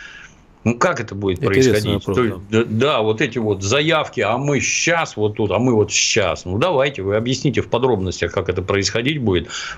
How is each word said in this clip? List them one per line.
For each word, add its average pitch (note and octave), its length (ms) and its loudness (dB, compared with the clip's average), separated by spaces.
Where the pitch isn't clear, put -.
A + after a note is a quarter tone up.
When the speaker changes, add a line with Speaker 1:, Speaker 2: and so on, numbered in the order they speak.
Speaker 1:
Ну, A#2 140 2
как F3+ 220 0
это G#2+ 140 -10
будет G2 280 -2
Speaker 2:
Интересный A#2 300 4
Speaker 1:
происходить? G#2 340 0
Speaker 2:
вопрос, G2 100 -2
Speaker 1:
То B2 80 4
есть, G2+ 120 -2
Speaker 2:
да. A2 80 2
Speaker 1:
да, A#2 100 4
да, A#2+ 340 2
вот A2 180 0
эти B2+ 180 -2
вот G#2 240 -2
заявки, D3 580 0
а A2 180 2
мы C#3 220 0
щас E3 560 0
вот G#2+ 200 0
тут, G#2 140 0
а F#2+ 80 2
мы B2 160 2
вот G#2 160 4
щас. - 540 0
Ну, F#2 140 -4
давайте, C#3+ 440 0
вы G2 140 0
объясните A#2 440 0
в - 80 -6
подробностях, G2 640 0
как F#2 160 -2
это F2+ 140 -2
происходить A2 560 0
будет. F#2+ 300 0